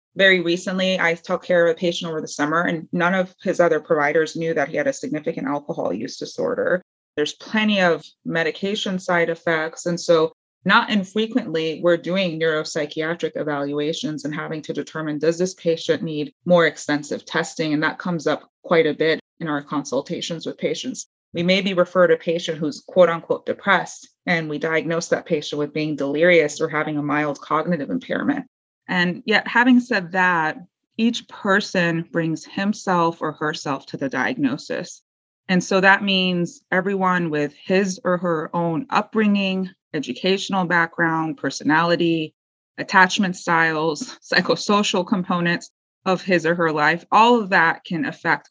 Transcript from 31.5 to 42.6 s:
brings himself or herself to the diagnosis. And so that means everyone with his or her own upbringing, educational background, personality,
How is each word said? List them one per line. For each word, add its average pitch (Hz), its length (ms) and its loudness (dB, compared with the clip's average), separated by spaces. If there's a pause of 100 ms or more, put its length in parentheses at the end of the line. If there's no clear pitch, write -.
brings 165 340 -2
himself 185 760 -2
or 156 120 -4
herself 151 540 -6
to - 100 -12
the 139 120 -4
diagnosis. 131 920 -4 (460)
And 180 140 2
so 196 180 2
that 196 220 6
means 185 600 -2 (100)
everyone 185 580 0
with 147 240 -2
his 190 500 0
or 180 140 2
her 165 360 -2
own 170 360 -2
upbringing, 202 800 0 (220)
educational 190 720 -2
background, 165 720 0
personality, 160 960 0 (440)